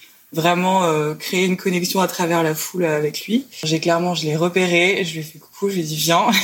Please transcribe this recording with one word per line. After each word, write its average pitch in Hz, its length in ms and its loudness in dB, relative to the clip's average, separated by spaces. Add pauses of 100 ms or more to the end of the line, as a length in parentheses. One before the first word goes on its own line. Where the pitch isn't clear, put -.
(340)
vraiment, 175 500 2
euh, 156 300 0
créer 185 320 -2
une 185 100 2
connexion 185 460 -2
à 180 60 2
travers 170 360 0
la 156 120 0
foule 180 280 -6
avec 151 420 -2
lui. 233 200 0 (180)
J'ai 160 160 0
clairement, 170 360 0
je 156 100 -4
l'ai 151 100 0
repéré, 180 680 2
je 160 80 -8
lui 160 80 -8
ai - 20 -6
fait 156 160 -16
coucou, - 300 -6
je 196 60 -4
lui 175 60 0
ai 156 40 -2
dit 156 100 -6
viens. 170 340 2 (140)